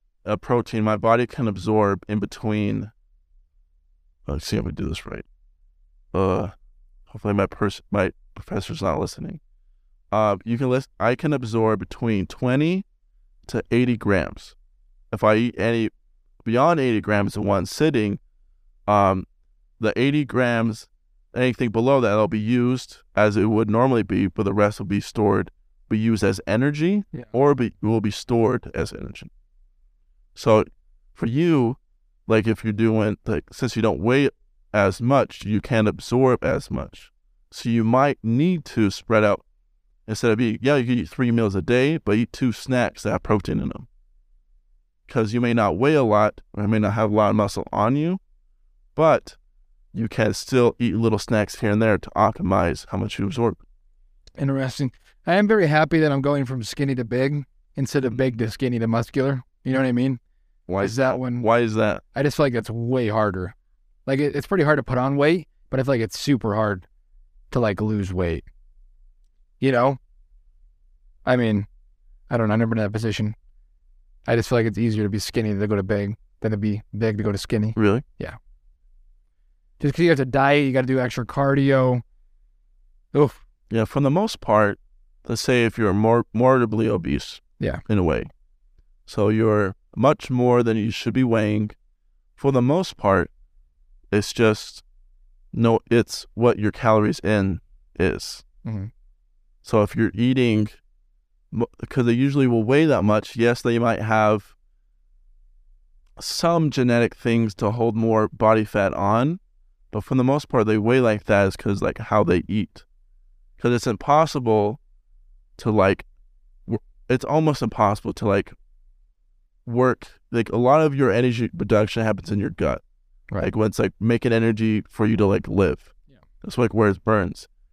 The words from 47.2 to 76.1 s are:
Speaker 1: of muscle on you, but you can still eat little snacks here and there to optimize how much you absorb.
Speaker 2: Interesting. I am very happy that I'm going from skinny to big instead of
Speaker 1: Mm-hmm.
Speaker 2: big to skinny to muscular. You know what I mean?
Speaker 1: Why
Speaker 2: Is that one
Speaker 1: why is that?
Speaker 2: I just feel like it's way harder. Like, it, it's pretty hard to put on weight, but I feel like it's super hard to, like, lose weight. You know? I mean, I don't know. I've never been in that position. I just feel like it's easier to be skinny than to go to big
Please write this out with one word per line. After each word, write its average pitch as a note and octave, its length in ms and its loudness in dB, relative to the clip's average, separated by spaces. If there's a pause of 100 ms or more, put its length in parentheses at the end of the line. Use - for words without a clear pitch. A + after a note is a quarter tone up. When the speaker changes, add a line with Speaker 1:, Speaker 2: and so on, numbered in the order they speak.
Speaker 1:
of G#2+ 60 2
muscle G#2 360 -2
on A2+ 240 2
you, E3 220 -2 (760)
but D3+ 420 2 (580)
you A2+ 140 -6
can - 260 0
still B2 440 2
eat A2+ 180 -2
little A2 220 2
snacks G#2+ 420 -2
here A2 100 0
and G#2+ 100 2
there A2 160 4
to - 140 -8
optimize F#2+ 800 0
how F#2+ 80 -6
much G2+ 200 -6
you G2 60 -4
absorb. G#2 320 -2 (800)
Speaker 2:
Interesting. C3+ 560 -4 (340)
I E3+ 80 2
am G#3 140 2
very G#3 200 4
happy D#3 320 2
that D3+ 120 4
I'm C#3 80 0
going C#3+ 240 0
from B2+ 180 -6
skinny C#3 340 -4
to B2 80 -4
big C3+ 400 -2 (320)
instead C3+ 280 -2
of B2 80 0
Speaker 1:
Mm-hmm. A#2+ 60 -8
Speaker 2:
big C3 200 0
to A2 120 -2
skinny B2 300 -4
to A2+ 60 -2
muscular. B2 560 -2 (220)
You C3 80 -4
know C3 60 0
what C3+ 80 2
I B2+ 60 0
mean? B2 280 0 (460)
Speaker 1:
Why F#2+ 180 -2
Speaker 2:
Is A2 120 -4
that C3 240 0
one B2 220 -6
Speaker 1:
why A2+ 180 4
is A2+ 160 0
that? G#2+ 260 0 (140)
Speaker 2:
I C3 80 -2
just C#3+ 120 -2
feel D3+ 80 2
like C3 100 0
it's A2+ 160 -4
way A#2 380 -2
harder. G#2 460 -2 (520)
Like, C3+ 120 0
it, D3 180 0
it's - 120 -6
pretty F#3 160 2
hard D3 140 2
to C3 40 -4
put B2+ 160 -2
on C3+ 180 -2
weight, D#3 300 0 (240)
but C3 80 -4
I C3 60 -2
feel C3+ 100 0
like A#2 60 0
it's - 180 -6
super A#2 380 0
hard G#2 300 -2 (640)
to, C3+ 80 0
like, G#2 200 0
lose G#2 320 -2
weight. F2 320 -2 (1160)
You C3+ 120 2
know? B2+ 260 2 (1300)
I B2+ 120 0
mean, G#2+ 300 0 (640)
I B2 60 -2
don't A2+ 120 0
know. G#2 60 2
I've A2 40 2
never A2+ 120 0
been A2+ 80 -2
in G#2+ 60 0
that G2+ 80 -6
position. A2 420 -4 (920)
I A#2+ 80 2
just A2+ 120 -2
feel B2 100 0
like A2+ 80 0
it's G#2+ 120 -4
easier A2 260 -2
to G#2 40 -2
be G#2 120 -4
skinny A2 300 -4
than G2 100 -2
to G#2+ 80 -2
go G#2 80 0
to G2 80 -2
big G2+ 320 -4 (240)